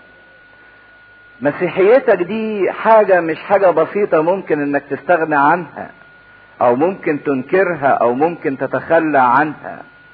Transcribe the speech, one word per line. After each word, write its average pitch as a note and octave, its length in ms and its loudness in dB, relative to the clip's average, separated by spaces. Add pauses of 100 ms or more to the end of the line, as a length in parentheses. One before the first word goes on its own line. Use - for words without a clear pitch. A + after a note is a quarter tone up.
(1400)
مسيحيتك F#3 800 2
دي G#3 500 -4
حاجة، G#3 480 4
مش D#3+ 220 -6
حاجة G3 280 2
بسيطة D#3+ 500 0
ممكن E3+ 400 -2
إنك C#3+ 300 -2
تستغنى D#3 460 0
عنها، C#3+ 540 0 (720)
أو B2 160 4
ممكن D#3 460 -4
تنكرها، D3+ 640 -2
أو A#2+ 260 0
ممكن D3+ 440 -4
تتخلى C#3+ 600 -2
عنها. B2+ 640 0 (320)